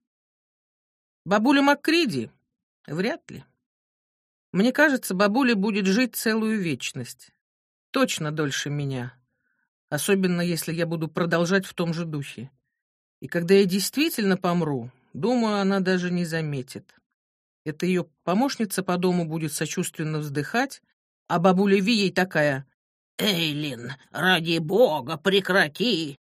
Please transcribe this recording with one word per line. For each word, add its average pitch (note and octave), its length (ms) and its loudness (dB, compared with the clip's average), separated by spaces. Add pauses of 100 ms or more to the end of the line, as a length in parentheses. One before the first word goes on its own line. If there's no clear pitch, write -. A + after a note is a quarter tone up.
(1300)
Бабуля A3 340 4
Маккриди? C#4 680 2 (560)
Вряд G3+ 440 -6
ли. C#3 140 -16 (1080)
Мне A3 200 2
кажется, C#4 420 2
бабуля A3 400 2
будет G3+ 300 0
жить A#3 320 2
целую A3 420 -2
вечность. - 760 -8 (580)
Точно E3 420 -2
дольше D3 380 -4
меня. C3+ 440 -6 (760)
Особенно, F3+ 500 0
если E3+ 320 -2
я E3 140 -2
буду D#3+ 220 -4
продолжать E3+ 580 0
в - 80 -16
том E3+ 180 -2
же E3+ 140 -6
духе. C#3+ 440 -8 (680)
И - 80 -12
когда E3+ 260 2
я G3+ 100 8
действительно G3 720 0
помру, D3+ 540 -2 (220)
думаю, A3 440 0
она G3 240 2
даже F3+ 300 0
не F3 140 -2
заметит. D3+ 680 -6 (720)
Эта D3+ 220 -6
ее F3+ 220 0 (160)
помощница G#3 580 0
по F3+ 140 0
дому F3+ 300 0
будет D#3 260 -4
сочувственно D#3 680 -4
вздыхать, D3+ 640 -4 (440)
а E3+ 120 0
бабуля F#3+ 420 4
Ви A3 140 2
ей G3+ 180 2
такая: D3+ 540 0 (520)
«Эйлин, D3+ 760 -2 (180)
ради E3 480 2
бога, D#3+ 580 2
прекрати! E3+ 1000 0 (200)